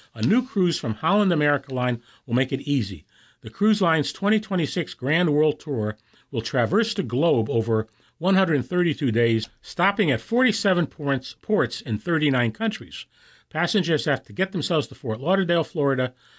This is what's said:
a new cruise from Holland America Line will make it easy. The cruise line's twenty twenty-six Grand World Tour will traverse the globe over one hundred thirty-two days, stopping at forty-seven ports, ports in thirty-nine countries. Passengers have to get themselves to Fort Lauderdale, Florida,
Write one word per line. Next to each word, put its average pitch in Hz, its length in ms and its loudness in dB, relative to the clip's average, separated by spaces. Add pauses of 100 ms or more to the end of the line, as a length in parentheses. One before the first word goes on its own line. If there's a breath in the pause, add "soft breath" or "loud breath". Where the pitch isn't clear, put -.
(140 loud breath)
a - 80 -8
new 226 240 2
cruise 180 340 0
from 113 160 -4
Holland 190 360 2
America 147 420 0
Line 123 280 -2 (240 soft breath)
will 117 80 -2
make 131 180 2
it 135 100 -2
easy. 101 440 -2 (360 soft breath)
The 113 80 -12
cruise 208 320 0
line's 160 300 2
twenty 208 280 0
twenty-six 180 540 -4
Grand 156 400 0
World 151 260 2
Tour 107 380 -4 (320 soft breath)
will 117 120 -2
traverse 131 520 0
the 185 100 -2
globe 123 460 2
over 113 380 0 (300 soft breath)
one 185 180 2
hundred 160 300 2
thirty-two 170 460 0
days, 113 360 2 (140)
stopping 190 500 0
at 113 80 0
forty-seven 208 680 0
ports, 139 540 -6
ports 170 380 -2
in 110 180 -4
thirty-nine 135 540 0
countries. - 540 -6 (440 soft breath)
Passengers 165 540 0
have 139 220 -2
to 107 80 -18
get 190 180 -2
themselves 156 360 -2
to - 80 -16
Fort 117 260 -6
Lauderdale, 170 420 0
Florida, 135 500 0 (260 soft breath)